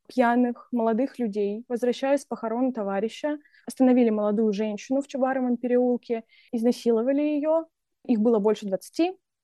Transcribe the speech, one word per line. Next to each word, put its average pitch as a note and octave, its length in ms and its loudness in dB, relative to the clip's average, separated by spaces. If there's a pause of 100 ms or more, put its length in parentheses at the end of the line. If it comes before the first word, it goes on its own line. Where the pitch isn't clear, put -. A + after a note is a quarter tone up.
пьяных A#3+ 640 0
молодых A3+ 480 0
людей, G#3 480 -4
возвращаясь B3 540 0
с - 60 -20
похорон A#3+ 460 -4
товарища, A3 680 -4 (280)
остановили B3 440 4
молодую G#3+ 420 0
женщину G#3+ 500 -4
в C#4 60 -10
Чубаровом B3+ 480 -2
переулке, B3 680 0 (300)
изнасиловали A#3+ 720 0
ее, D4+ 420 0 (400)
их A3+ 160 2
было A3+ 180 4
больше G#3+ 280 0
двадцати, D#4+ 480 -4 (300)